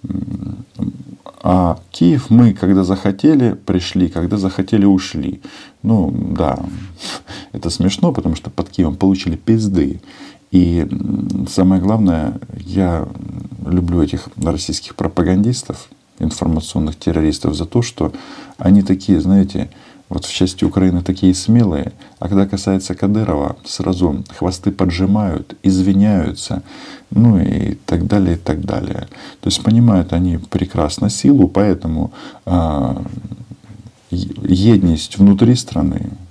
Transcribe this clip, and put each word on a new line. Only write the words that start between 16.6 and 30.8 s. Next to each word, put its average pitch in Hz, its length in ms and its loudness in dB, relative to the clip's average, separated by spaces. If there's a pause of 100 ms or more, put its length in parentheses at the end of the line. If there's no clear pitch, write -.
террористов 78 580 -2
за 85 120 -6
то, 120 160 0
что - 300 -4 (440)
они 98 260 4
такие, 95 380 0
знаете, 92 480 2 (400)
вот - 160 -6
в - 100 -12
части - 300 0
Украины 90 380 2
такие 92 320 2
смелые, 101 580 2 (260)
а - 100 -6
когда 98 180 2
касается 95 480 -2
Кадырова, 101 640 -2 (100)
сразу 90 580 -2 (140)
хвосты 90 320 -4
поджимают, 95 920 -2
извиняются, 95 1000 0 (480)
ну 110 280 6
и - 360 0 (100)
так 85 220 0
далее, 95 300 2
и - 20 -8
так 80 260 -4
далее. - 420 -6 (360)
То - 60 -2
есть - 140 -4
понимают 110 520 4
они 87 240 0
прекрасно 92 720 -2